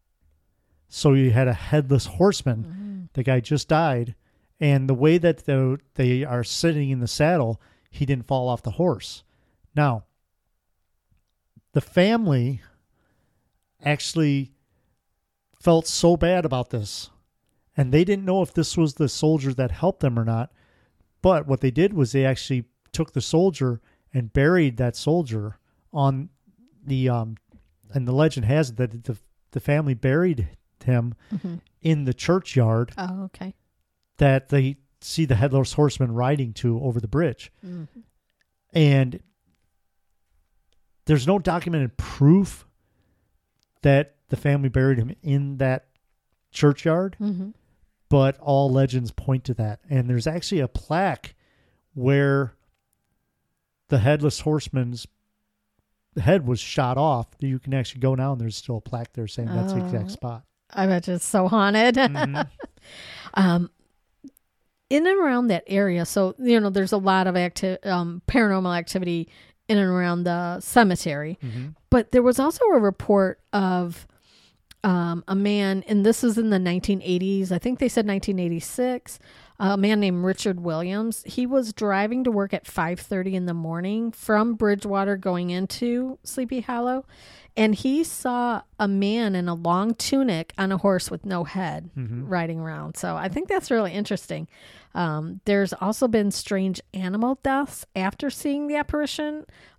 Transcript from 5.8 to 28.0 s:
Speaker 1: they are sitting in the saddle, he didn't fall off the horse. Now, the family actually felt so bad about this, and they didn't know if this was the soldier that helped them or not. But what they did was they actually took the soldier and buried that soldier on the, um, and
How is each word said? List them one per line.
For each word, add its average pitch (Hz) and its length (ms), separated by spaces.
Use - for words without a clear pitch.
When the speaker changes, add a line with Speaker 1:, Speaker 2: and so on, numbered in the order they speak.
Speaker 1:
they 127 300
are 123 180
sitting 147 460
in 131 120
the 120 60
saddle, 147 540
he - 160
didn't 123 200
fall 127 220
off 120 140
the - 100
horse. 160 500
Now, 135 280
the - 80
family 175 840
actually 143 680
felt 165 260
so 170 300
bad 170 280
about 127 260
this, - 400
and 131 160
they 156 120
didn't 196 200
know 185 180
if - 100
this - 240
was 160 180
the 147 140
soldier 147 460
that 123 160
helped - 300
them 123 180
or 113 60
not. 113 260
But 170 240
what 135 140
they 131 100
did 170 220
was 139 200
they 135 120
actually 131 400
took - 200
the 135 80
soldier 143 600
and 120 180
buried 147 460
that 123 180
soldier 113 640
on 139 380
the, 127 240
um, 113 280
and 131 180